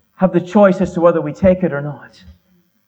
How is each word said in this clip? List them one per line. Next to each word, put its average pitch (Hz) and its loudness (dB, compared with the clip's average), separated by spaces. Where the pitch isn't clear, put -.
have 180 0
the 175 2
choice 190 2
as 180 -4
to 170 -2
whether 165 2
we 147 -10
take 185 0
it 147 -4
or 143 -6
not. - -14